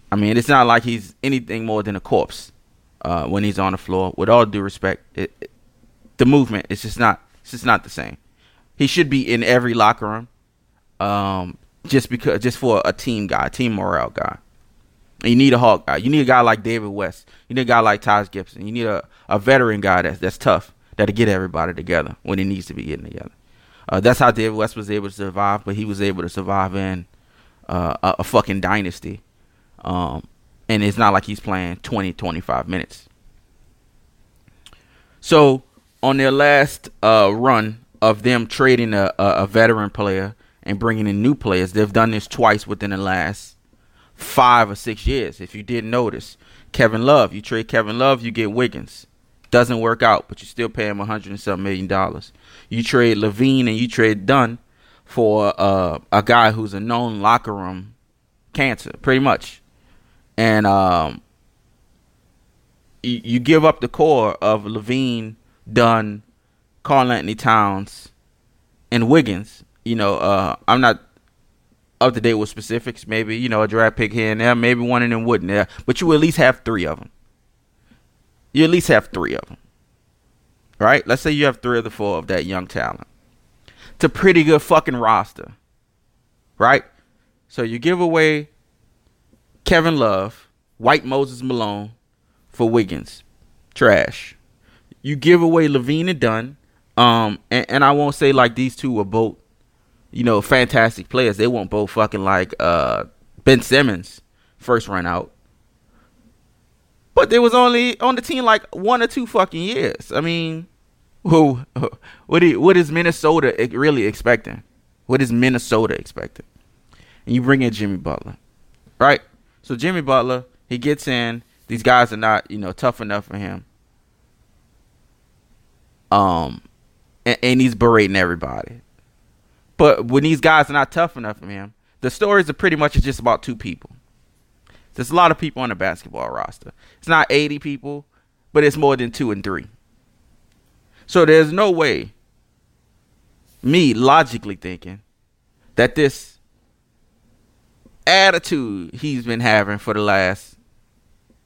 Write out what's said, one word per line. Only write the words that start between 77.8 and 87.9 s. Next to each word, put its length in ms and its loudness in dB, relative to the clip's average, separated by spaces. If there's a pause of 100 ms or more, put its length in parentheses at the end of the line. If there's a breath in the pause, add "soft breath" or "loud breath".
You 140 4
at 40 4
least 200 0
have 240 2
three 220 -6
of 140 -12
'em. 80 -20 (1200)
Right? 280 2
Let's 140 0
say 100 -2
you 140 0
have 160 -2
three 160 -2
of 80 0
the 40 -4
four 280 -4
of 100 -10
that 180 -2
young 220 -8
talent. 400 -8 (840 soft breath)
It's 100 -4
a 60 4
pretty 340 4
good 180 4
fucking 360 0
roster. 560 -2 (1040)
Right? 260 2 (640)
So 160 -8
you 160 -6
give 220 0